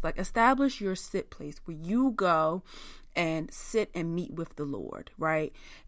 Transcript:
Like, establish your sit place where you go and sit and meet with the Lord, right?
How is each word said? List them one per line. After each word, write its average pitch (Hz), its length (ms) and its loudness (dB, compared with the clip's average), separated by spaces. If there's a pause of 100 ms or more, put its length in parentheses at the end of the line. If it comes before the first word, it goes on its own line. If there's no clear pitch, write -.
Like, 165 120 -2
establish 262 640 4
your 190 160 -2
sit - 340 -6
place 147 360 -12
where 165 100 -8
you 220 360 2
go 170 520 2 (500)
and 135 400 0
sit - 400 -2
and 165 220 -2
meet 175 160 -4
with 165 240 -8
the 147 80 -6
Lord, 120 540 -8
right? 156 340 0 (360)